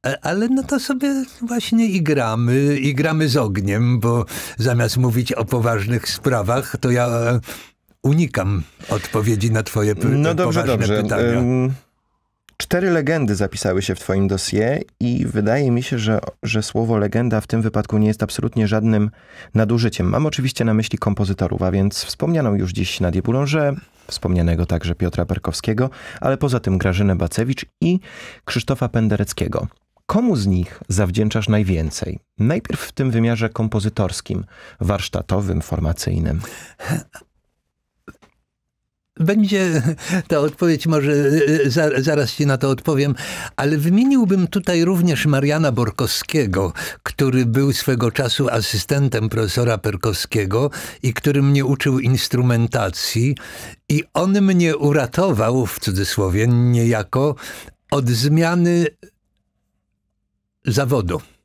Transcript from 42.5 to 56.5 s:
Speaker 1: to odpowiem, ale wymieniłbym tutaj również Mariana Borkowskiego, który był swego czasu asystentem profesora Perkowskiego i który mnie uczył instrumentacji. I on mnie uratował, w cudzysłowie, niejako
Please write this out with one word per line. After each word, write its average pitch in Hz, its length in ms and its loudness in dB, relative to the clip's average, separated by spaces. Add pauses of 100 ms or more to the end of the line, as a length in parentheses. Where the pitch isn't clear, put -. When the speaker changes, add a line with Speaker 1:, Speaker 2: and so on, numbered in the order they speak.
Speaker 1:
to 135 120 0
odpowiem, 139 460 0 (400)
ale 147 220 0
wymieniłbym 196 680 2
tutaj 175 380 0
również 175 400 2
Mariana 147 460 2
Borkowskiego, 107 1000 0 (300)
który 127 420 2
był 131 280 2
swego 120 380 0
czasu 131 380 -2
asystentem 113 800 0
profesora 113 480 0
Perkowskiego 104 920 -2 (340)
i 127 100 0
który 143 280 0
mnie 139 240 4
uczył 135 340 0
instrumentacji. 120 1400 0 (540)
I 147 140 0 (100)
on 190 280 2
mnie 175 360 4
uratował, 135 880 2
w - 140 -8
cudzysłowie, 98 680 0
niejako 120 880 2 (560)